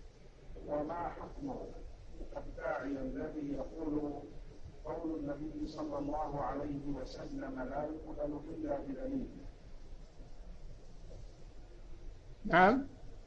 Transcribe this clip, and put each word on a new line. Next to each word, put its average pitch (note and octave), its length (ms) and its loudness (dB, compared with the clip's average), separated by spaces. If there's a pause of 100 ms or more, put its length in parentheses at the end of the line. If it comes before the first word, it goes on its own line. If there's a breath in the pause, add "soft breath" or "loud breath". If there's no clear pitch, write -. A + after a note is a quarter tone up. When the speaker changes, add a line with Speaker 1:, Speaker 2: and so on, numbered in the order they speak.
(680)
Speaker 1:
وما D#3 420 0
حكم - 460 -4 (840)
الداعي - 500 -2
الذي C#3 640 -2
يقول D3 600 0 (720)
قول D#3+ 340 0
النبي D4+ 480 -2
صلى D4 320 -2
الله - 420 2
عليه C#3+ 460 0
وسلم C#3 720 -2
لا C#3 240 0
يقبل D3+ 560 -2 (100)
إلا D3+ 280 0
بدليل؟ C3 500 0 (3250)
Speaker 2:
نعم. G3+ 420 12 (400)